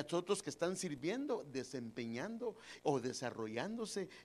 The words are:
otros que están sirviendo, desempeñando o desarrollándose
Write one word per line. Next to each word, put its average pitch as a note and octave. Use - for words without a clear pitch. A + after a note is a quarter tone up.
otros F3+
que -
están F3
sirviendo, F#3
desempeñando B2+
o C#3+
desarrollándose B2+